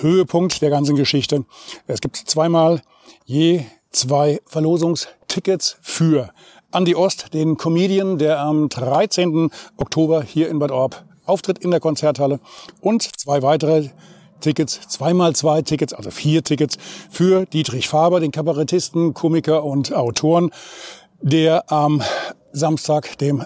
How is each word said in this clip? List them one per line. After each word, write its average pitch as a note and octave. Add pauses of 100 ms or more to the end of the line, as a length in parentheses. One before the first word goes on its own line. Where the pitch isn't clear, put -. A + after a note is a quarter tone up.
Höhepunkt F3
der D3+
ganzen C#3+
Geschichte. C#3 (400)
Es A#2+
gibt -
zweimal E3 (420)
je D#3+ (280)
zwei C#3+
Verlosungstickets E3
für D#3 (420)
Andi F3
Ost, -
den D#3
Comedian, F#3
der D3+
am D3+
dreizehnten D#3+ (300)
Oktober D#3+
hier E3
in D#3
Bad C#3+
Orb C3 (220)
auftritt F#3+
in F3+
der E3+
Konzerthalle C#3+ (440)
und A3 (100)
zwei C#3
weitere D3+ (520)
Tickets, -
zweimal E3+
zwei D3+
Tickets, D3+
also G2
vier D3+
Tickets D3 (320)
für F#3
Dietrich C3
Faber, E3+
den D3+
Kabarettisten, D#3+
Komiker D#3
und C#3
Autoren, D#3 (720)
der D#3+
am D3 (500)
Samstag, D3+
dem C#3+